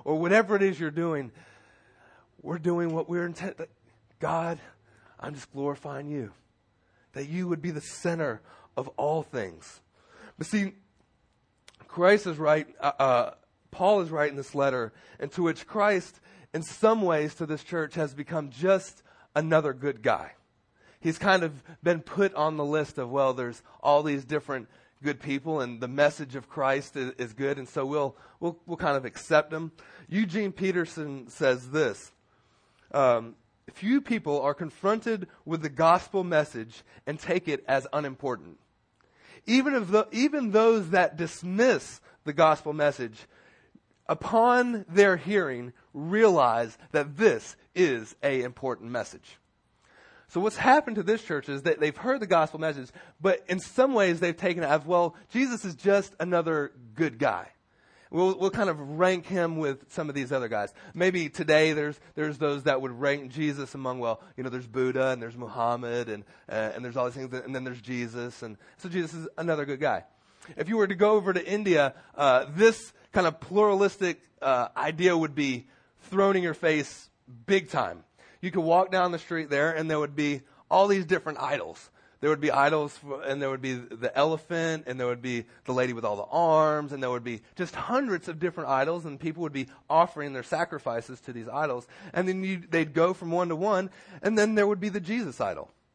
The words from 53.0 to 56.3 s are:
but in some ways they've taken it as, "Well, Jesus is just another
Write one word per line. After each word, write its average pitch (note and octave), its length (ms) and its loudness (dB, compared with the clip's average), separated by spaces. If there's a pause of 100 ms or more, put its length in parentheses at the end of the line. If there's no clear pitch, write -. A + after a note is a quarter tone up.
but F3+ 260 2
in F#3 120 -2
some C4 340 2
ways F#3 260 4
they've E3+ 160 0
taken F3 280 -2
it D3+ 40 0
as, D3 180 2
"Well, F3 300 2 (140)
Jesus B3 340 -2
is F3 120 -8
just G3 440 2
another D#3+ 540 0 (200)